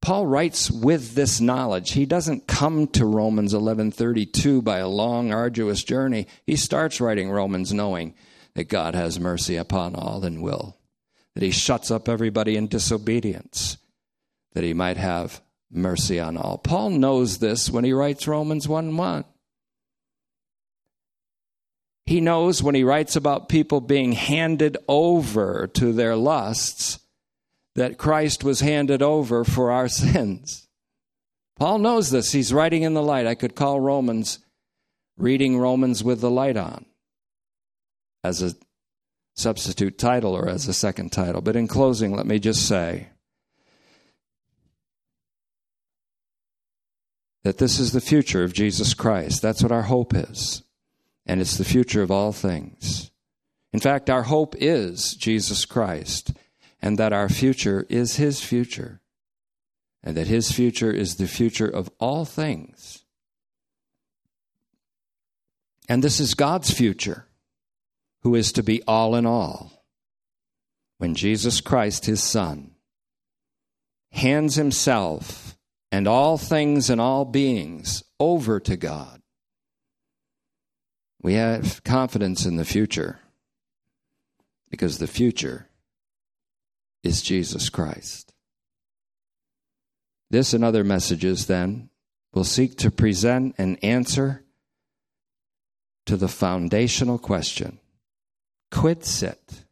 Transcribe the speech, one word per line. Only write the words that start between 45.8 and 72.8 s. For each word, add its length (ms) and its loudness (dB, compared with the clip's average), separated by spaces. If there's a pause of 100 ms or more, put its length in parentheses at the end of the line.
that 160 0
this 200 2
is 120 2
the 100 0
future 420 2
of 100 -2
Jesus 420 0
Christ. 460 0
That's 200 0
what 100 4
our 120 2
hope 320 0
is. 480 -4 (640)
And 120 0
it's 180 -2
the 60 0
future 380 2
of 80 0
all 240 2
things. 760 -6 (600)
In 80 0
fact, 300 0
our 140 2
hope 340 0
is 580 0
Jesus 500 -2
Christ, 680 -4 (480)
and 160 0
that 160 2
our 160 0
future 600 0
is 260 0
his 260 0
future, 600 -4 (1000)
and 120 -6
that 120 -2
his 240 0
future 400 0
is 240 -2
the 120 -2
future 400 0
of 220 -6 (100)
all 260 -2
things. 800 -8 (2750)
And 140 2
this 160 2
is 140 0
God's 380 0
future, 560 0 (920)
who 120 2
is 200 2
to 100 0
be 240 0
all 280 4
in 100 2
all, 600 -4 (1120)
when 160 -2
Jesus 480 0
Christ, 440 0
his 180 0
Son, 480 -4 (1400)